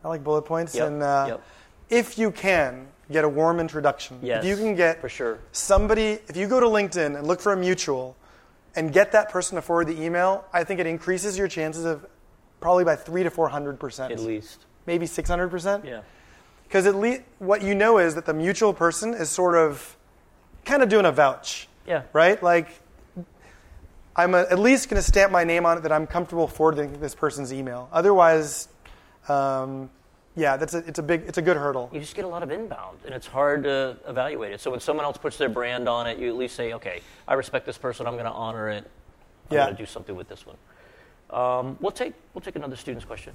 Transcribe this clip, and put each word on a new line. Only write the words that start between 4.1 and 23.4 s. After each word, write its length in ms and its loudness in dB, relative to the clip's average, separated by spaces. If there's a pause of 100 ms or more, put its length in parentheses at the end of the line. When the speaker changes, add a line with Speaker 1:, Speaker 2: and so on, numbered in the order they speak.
Speaker 2:
Yes, 240 -2
Speaker 1:
If 40 0
you 60 2
can 200 0
get 260 2
Speaker 2:
for 80 -8
sure. 300 -6 (120)
Speaker 1:
somebody, 680 2 (100)
if 80 -10
you 100 -2
go 140 4
to 60 6
LinkedIn 500 0
and 100 -6
look 140 0
for 100 2
a 60 2
mutual 580 -2 (600)
and 160 -4
get 180 6
that 160 4
person 300 -4
to 40 -4
forward 260 0
the 140 -6
email, 520 0
I 100 2
think 160 -4
it 80 -2
increases 500 -4
your 120 -2
chances 340 -6
of 220 -4 (560)
probably 240 4
by 100 4
three 280 -6
to 60 0
four 200 0
hundred 280 -8
percent. 360 -10
Speaker 2:
At 80 -8
least. 440 -8 (200)
Speaker 1:
Maybe 200 -2
six 240 -6
hundred 200 0
percent. 340 -4
Speaker 2:
Yeah. 160 -12 (720)
Speaker 1:
'Cause 160 4
at 100 6
least 280 0 (160)
what 220 2
you 140 0
know 220 6
is 180 4
that 100 -6
the 80 -2
mutual 400 2
person 400 0
is 160 -4
sort 280 2
of, 400 0 (680)
kind 180 4
of 60 6
doing 180 6
a 60 6
vouch. 560 0 (180)
Speaker 2:
Yeah. 180 -2 (100)
Speaker 1:
Right? 280 6
Like, 280 4 (1500)